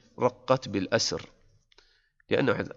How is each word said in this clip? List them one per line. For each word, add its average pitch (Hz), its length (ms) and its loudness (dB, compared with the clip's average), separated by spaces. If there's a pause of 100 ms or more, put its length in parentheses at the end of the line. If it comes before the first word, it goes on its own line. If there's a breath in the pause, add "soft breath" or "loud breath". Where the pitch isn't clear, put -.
(180)
رقت 127 500 0
بالأسر"، - 600 -2 (1000 soft breath)
لأنه 139 220 2
عليه 101 240 -2